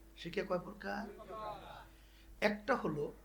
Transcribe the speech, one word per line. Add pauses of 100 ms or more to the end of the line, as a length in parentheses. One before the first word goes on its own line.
(180)
শিক্ষা
কয়
প্রকার? (1300)
একটা
হলো (120)